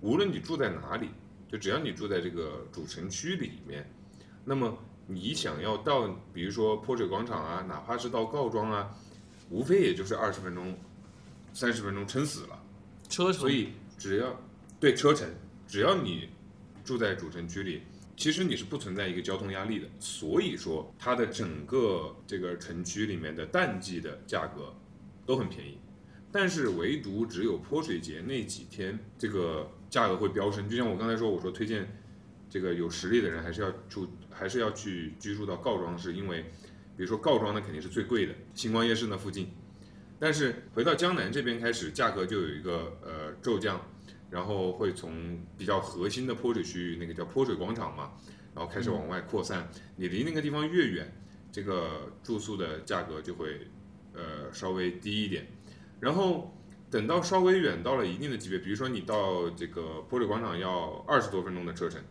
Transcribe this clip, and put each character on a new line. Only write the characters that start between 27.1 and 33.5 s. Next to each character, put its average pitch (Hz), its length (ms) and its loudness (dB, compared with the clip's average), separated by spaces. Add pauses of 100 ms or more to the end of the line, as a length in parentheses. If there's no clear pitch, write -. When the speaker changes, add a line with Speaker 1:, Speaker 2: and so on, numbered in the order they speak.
Speaker 1:
只 - 180 -2
有 95 140 4
泼 156 240 0
水 92 180 0
节 78 200 -8
那 117 240 -2
几 - 260 -8
天， 101 280 -4 (200)
这 110 100 0
个 82 420 0 (200)
价 117 180 4
格 92 80 4
会 98 120 4
飙 98 220 2
升。 101 180 -2
就 117 80 0
像 120 120 4
我 95 80 2
刚 110 120 0
才 113 80 2
说， 113 120 2
我 92 120 2
说 92 100 -2
推 107 160 -2
荐 104 200 0 (640)
这 98 120 -2
个 92 140 2
有 85 140 0
实 90 200 -2
力 117 120 8
的 98 80 4
人 82 140 -2
还 85 100 -4